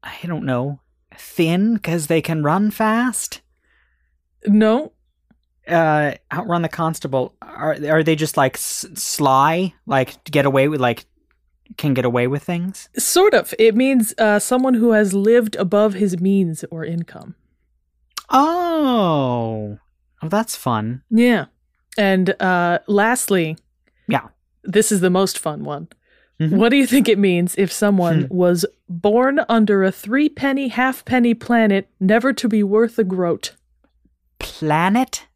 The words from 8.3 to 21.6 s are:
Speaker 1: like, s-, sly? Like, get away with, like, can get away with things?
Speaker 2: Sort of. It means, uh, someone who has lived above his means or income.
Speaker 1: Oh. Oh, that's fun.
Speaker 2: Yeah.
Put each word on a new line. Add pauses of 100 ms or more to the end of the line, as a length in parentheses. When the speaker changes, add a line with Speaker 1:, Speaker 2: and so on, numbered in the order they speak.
Speaker 1:
like,
s-,
sly? (100)
Like,
get
away
with,
like, (720)
can
get
away
with
things?
Speaker 2:
Sort
of.
It
means,
uh,
someone
who
has
lived
above
his
means
or
income. (1160)
Speaker 1:
Oh. (460)
Oh,
that's
fun.
Speaker 2:
Yeah. (520)